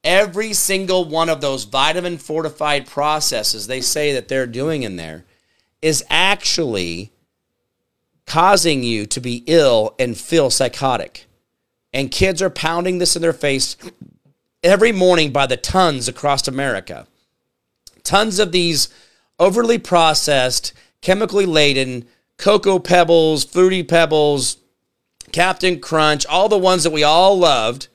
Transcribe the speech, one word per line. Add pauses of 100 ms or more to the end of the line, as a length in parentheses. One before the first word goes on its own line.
Every
single
one
of
those
vitamin
fortified
processes
they
say
that
they're
doing
in
there (560)
is
actually (1160)
causing
you
to
be
ill
and
feel
psychotic. (680)
And
kids
are
pounding
this
in
their
face (880)
every
morning
by
the
tons
across
America. (960)
Tons
of
these (500)
overly
processed, (300)
chemically
laden (360)
Cocoa
Pebbles,
Fruity
Pebbles, (760)
Captain
Crunch,
all
the
ones
that
we
all
loved.